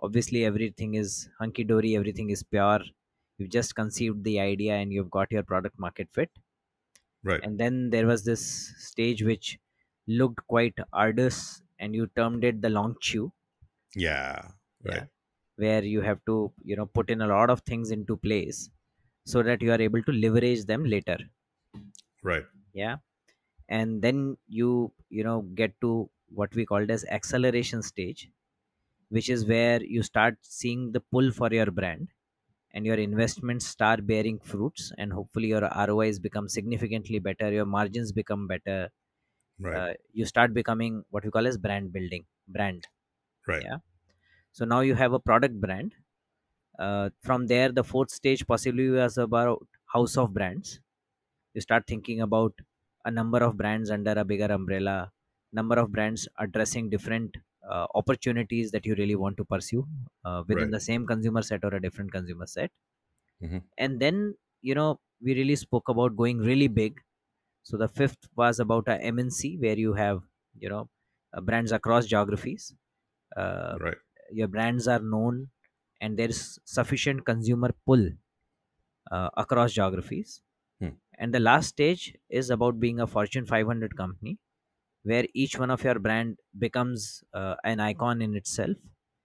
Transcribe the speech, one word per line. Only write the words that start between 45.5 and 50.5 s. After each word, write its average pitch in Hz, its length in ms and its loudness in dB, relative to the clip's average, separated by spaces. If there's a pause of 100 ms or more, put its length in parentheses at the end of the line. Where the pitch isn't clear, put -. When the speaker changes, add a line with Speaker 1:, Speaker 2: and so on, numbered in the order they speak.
Speaker 1:
brand. 101 340 -4 (840)
Uh, 101 320 -2 (120)
from 123 240 0
there, 123 240 4
the 127 140 2
fourth 131 260 0
stage - 360 0
possibly 123 440 2
was 123 260 4
about 120 500 2 (200)
house 120 300 2
of 120 180 2
brands. 95 460 -4 (720)